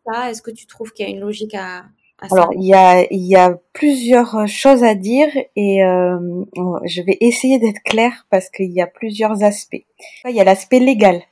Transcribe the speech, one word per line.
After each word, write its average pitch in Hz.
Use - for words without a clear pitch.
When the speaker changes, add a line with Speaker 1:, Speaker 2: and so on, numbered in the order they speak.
Speaker 1:
ça ? 240
Est-ce 220
que 233
tu -
trouves -
qu'il 214
y 196
a -
une 196
logique 208
à, 185
à 196
ça ? 190
Speaker 2:
Alors, 175
il 185
y 190
a, 185
il 185
y 185
a 180
plusieurs 240
choses 247
à 220
dire 226
et, 196
euh, 180
je 175
vais 185
essayer 247
d'être 220
claire 233
parce 190
qu'il 190
y 180
a 175
plusieurs 214
aspects. -
Il 247
y 220
a 196
l'aspect 196
légal. 208